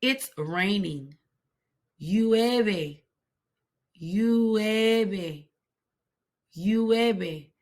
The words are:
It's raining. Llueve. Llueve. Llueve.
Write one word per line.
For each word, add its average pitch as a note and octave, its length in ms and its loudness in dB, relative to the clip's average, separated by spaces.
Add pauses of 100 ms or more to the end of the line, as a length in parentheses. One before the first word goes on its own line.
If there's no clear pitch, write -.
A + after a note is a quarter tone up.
It's C4 360 -2
raining. D#3+ 760 -4 (840)
Llueve. G#3+ 1000 2 (960)
Llueve. G#3+ 1400 0 (1120)
Llueve. G#3+ 920 0 (120)